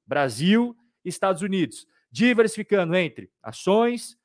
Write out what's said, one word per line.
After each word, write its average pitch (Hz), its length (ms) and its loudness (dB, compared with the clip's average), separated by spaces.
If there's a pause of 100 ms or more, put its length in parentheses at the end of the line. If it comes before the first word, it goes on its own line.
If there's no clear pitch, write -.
Brasil 147 720 0 (280)
e 180 60 -10
Estados 185 320 -2
Unidos. 190 460 -4 (240)
Diversificando 208 840 2
entre 170 360 -4 (100)
ações, 226 840 -2